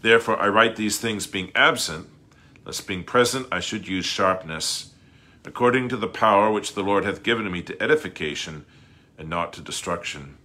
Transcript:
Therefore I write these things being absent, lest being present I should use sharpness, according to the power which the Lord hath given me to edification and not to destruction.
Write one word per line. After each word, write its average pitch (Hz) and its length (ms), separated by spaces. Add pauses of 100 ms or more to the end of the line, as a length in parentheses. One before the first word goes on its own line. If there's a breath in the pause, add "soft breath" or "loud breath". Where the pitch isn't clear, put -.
Therefore 113 400
I 101 80
write 110 260
these 107 240
things 107 260
being 92 300
absent, 117 520 (580 soft breath)
lest - 200
being 90 200
present 123 440
I 90 120
should 95 260
use 92 180
sharpness, 85 880 (520 soft breath)
according 123 440
to 123 80
the 110 100
power 107 440
which 104 220
the 101 100
Lord 98 220
hath 98 180
given 113 280
me 87 120
to - 180
edification 85 840 (520 soft breath)
and 78 120
not 85 240
to - 80
destruction. 71 840